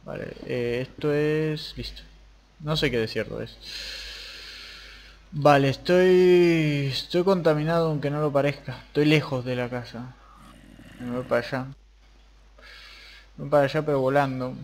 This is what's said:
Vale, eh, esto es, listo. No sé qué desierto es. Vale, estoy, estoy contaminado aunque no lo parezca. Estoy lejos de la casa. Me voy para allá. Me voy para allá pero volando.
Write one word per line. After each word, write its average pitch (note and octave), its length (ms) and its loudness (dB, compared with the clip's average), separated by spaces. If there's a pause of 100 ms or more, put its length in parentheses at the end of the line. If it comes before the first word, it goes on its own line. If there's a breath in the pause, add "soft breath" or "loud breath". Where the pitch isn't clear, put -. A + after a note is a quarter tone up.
Vale, - 320 -12 (100)
eh, A#2+ 360 -4
esto D3 320 -4
es, D3+ 640 -2
listo. - 240 -12 (580)
No D3+ 160 -4
sé D3+ 160 0
qué A#2+ 80 0
desierto A2 420 -4
es. - 160 -12 (1700 loud breath)
Vale, C#3+ 380 6
estoy, F3 1200 4
estoy F3 320 -2
contaminado E3 640 2
aunque D3 220 -2
no D3 100 -4
lo D3+ 120 0
parezca. C#3 460 -2 (100)
Estoy D3 180 2
lejos C#3+ 400 2
de B2+ 100 -4
la B2 140 -4
casa. B2 460 -10 (840)
Me B2 120 -10
voy B2 120 -4
para A#2+ 240 0
allá. C3 160 -4 (1700 loud breath)
Me D3+ 80 -12
voy C#3 40 -10
para D3 140 4
allá D3+ 200 0
pero D3 160 0
volando. C3 540 0 (100)